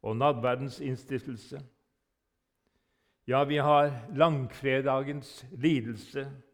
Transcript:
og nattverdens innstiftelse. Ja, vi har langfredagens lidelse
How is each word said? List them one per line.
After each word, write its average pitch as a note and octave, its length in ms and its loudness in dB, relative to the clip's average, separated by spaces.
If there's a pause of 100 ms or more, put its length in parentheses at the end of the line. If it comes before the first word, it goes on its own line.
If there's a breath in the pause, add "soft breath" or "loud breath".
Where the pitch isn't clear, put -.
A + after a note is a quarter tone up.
og A2 160 -4
nattverdens C3 640 0
innstiftelse. C3 800 -8 (1700)
Ja, C3 160 2
vi D3 140 0
har C#3+ 480 4 (100)
langfredagens C#3 1400 0
lidelse C3+ 800 -2 (220)